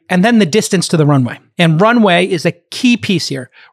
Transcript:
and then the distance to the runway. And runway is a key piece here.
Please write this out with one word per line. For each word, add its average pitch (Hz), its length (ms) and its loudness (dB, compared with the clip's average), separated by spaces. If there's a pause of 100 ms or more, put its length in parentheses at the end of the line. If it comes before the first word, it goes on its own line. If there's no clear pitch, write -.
and 185 160 0
then 233 140 2
the 202 80 2
distance 180 400 -2
to 175 100 -2
the 156 80 2
runway. 131 340 0 (180)
And 165 220 2
runway 202 480 2
is 180 180 -4
a 170 60 -2
key - 460 -2
piece - 300 -4
here. 135 240 -12 (220)